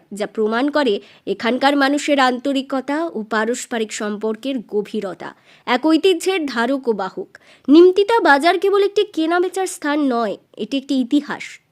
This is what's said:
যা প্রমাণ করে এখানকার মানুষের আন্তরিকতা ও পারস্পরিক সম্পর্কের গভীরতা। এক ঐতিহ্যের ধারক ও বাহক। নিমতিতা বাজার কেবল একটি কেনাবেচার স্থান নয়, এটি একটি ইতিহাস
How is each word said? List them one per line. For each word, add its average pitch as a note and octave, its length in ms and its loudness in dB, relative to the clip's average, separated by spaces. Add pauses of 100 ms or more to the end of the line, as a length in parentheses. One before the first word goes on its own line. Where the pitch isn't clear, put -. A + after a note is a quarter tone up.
(120)
যা G3+ 140 -6
প্রমাণ A3+ 440 -2
করে C#4+ 240 0 (320)
এখানকার B3 500 0
মানুষের C#4+ 440 0
আন্তরিকতা C4 800 -2 (160)
ও - 40 -8 (120)
পারস্পরিক A3+ 640 -4
সম্পর্কের A3 640 -6 (120)
গভীরতা। G3 600 -6 (360)
এক B3 200 0
ঐতিহ্যের E4+ 600 2
ধারক B3+ 420 -2
ও A#3 40 2
বাহক। F#3+ 380 -8 (380)
নিমতিতা F#4 520 6
বাজার D#4 380 4
কেবল G4 240 2
একটি G4+ 200 0 (100)
কেনাবেচার F4+ 540 -2
স্থান D4+ 320 -4 (100)
নয়, A#3 260 -2 (220)
এটি A3 200 -8
একটি C#4 240 -4
ইতিহাস C4 440 -2 (280)